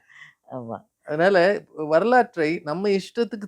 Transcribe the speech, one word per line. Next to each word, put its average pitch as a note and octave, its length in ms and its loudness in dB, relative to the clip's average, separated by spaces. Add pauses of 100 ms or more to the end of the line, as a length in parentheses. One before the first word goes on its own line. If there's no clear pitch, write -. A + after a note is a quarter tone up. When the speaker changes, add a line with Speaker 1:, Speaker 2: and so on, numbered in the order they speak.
(520)
Speaker 1:
ஆமா. A2+ 340 -12 (180)
Speaker 2:
அதனால F3+ 580 2 (140)
வரலாற்றை E3+ 880 2
நம்ம F3 260 -4
இஷ்டத்துக்கு G3+ 580 -4